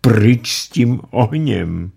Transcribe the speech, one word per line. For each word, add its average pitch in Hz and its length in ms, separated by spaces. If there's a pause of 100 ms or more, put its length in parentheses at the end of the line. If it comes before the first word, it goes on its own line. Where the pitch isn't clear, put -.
Pryč 117 520
s - 160
tím 120 320 (100)
ohněm! 104 840